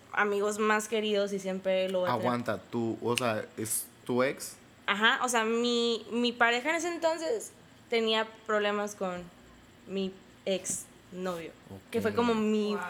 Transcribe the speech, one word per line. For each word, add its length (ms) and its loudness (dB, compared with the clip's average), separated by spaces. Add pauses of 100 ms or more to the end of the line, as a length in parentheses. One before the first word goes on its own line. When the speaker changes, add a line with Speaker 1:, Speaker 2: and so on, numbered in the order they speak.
(120)
Speaker 1:
amigos 460 4
más 300 4
queridos 460 2
y 40 0
siempre 520 0
lo 100 2
voy 80 2
a 40 2
tener. 140 0
Speaker 2:
Aguanta, 320 0 (120)
tú, 320 0
o 160 2
sea, 260 0 (140)
¿es 280 -6 (200)
tu 160 2
ex? 340 -4 (300)
Speaker 1:
Ajá, 360 2
o 60 0
sea, 160 0
mi, 680 0
mi 220 0
pareja 380 0
en 60 0
ese 120 -4
entonces 640 -2 (380)
tenía 360 2 (200)
problemas 480 0
con 280 -6 (640)
mi 240 -4 (360)
ex 380 -4 (280)
novio, 380 -6 (400)
que 100 -2
fue 120 0
Speaker 2:
Ok. 40 -8
Speaker 1:
como 180 4
mi 420 2
Speaker 3:
Wow. 140 -4